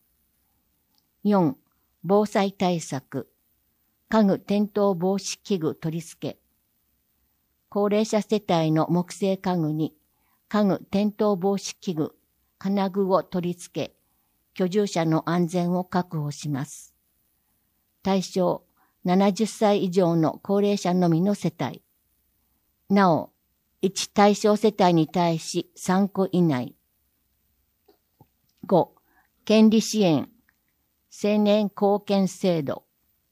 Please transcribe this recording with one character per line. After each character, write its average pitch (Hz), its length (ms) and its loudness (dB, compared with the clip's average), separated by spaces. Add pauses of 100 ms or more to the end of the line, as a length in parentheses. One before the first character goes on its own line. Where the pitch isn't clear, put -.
(1200)
四、 190 340 2 (460)
防 202 220 2
災 202 280 -2
対 180 260 -2
策、 - 520 -12 (760)
家 220 160 2
具 196 100 4
転 202 280 -2
倒 202 340 0
防 185 220 -2
止 - 240 -10
器 202 160 -4
具 151 180 -4
取 160 220 -8
り 165 40 -8
付 - 320 -12
け。 - 60 -20 (1300)
高 208 200 -2
齢 208 160 0
者 220 160 -2
世 208 280 -2
帯 160 220 2
の 156 180 0
木 175 240 -2
製 190 240 -2
家 185 200 -4
具 156 140 -2
に 156 240 -4 (520)
家 208 160 0
具 190 100 2
転 202 320 -2
倒 208 300 0
防 196 220 -2
止 - 220 -10
器 190 140 -8
具、 151 220 -6 (440)
金 196 300 -2
具 190 240 -2
を 160 100 2
取 175 300 -4
り - 20 -10
付 - 320 -8
け、 - 80 -18 (580)
居 185 140 -2
住 208 180 0
者 175 200 -2
の 160 240 0
安 175 180 0
全 175 260 -2
を 180 120 -2
確 175 340 -4
保 147 100 -6
し 147 200 -10
ま 143 160 -4
す。 - 280 -20 (1080)
対 190 180 0
象、 180 420 -2 (400)
七 196 280 2
十 214 160 -2
歳 202 360 0
以 175 80 -4
上 170 240 2
の 160 280 0
高 202 180 0
齢 202 160 0
者 180 160 -2
の 180 140 2
み 165 140 2
の 202 140 0
世 - 240 -4
帯。 151 220 -8 (1080)
な 196 240 4
お、 123 180 -2 (500)
一 - 280 -4
対 208 260 4
象 214 220 2
世 208 200 2
帯 180 160 4
に 160 140 4
対 170 320 -2
し - 360 -8
三 190 340 0
戸 190 240 -2
以 180 80 2
内。 135 340 0 (1900)
五、 180 280 2 (520)
権 220 240 6
利 220 100 4
支 214 220 -2
援。 156 280 2 (800)
青 208 280 -2
年 208 260 2
貢 202 400 0
献 196 220 0
制 170 360 -2
度。 - 200 -10 (480)